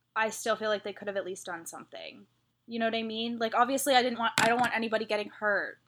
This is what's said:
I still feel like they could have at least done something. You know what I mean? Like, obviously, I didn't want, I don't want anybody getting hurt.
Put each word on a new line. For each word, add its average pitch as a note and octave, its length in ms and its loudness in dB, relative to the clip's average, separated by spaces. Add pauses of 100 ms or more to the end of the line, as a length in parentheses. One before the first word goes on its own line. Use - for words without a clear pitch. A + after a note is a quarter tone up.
(160)
I A3 140 2
still A3 260 -2
feel G#3+ 120 -2
like G#3 140 0
they G3+ 100 -8
could G3+ 160 -10
have G3 80 -4
at F#3 80 -2
least F#3 220 -10
done E3+ 200 -10
something. D#3+ 600 -16 (400)
You A#3 120 -6
know A3+ 80 2
what A3 80 0
I A3+ 80 -2
mean? A3+ 360 -4
Like, A3+ 160 -2
obviously, B3+ 400 4
I B3 80 8
didn't A#3+ 160 0
want, A3+ 200 0
I A3 80 6
don't A#3+ 140 4
want A#3+ 140 2
anybody A3 300 0
getting G#3 240 -2
hurt. G3+ 600 0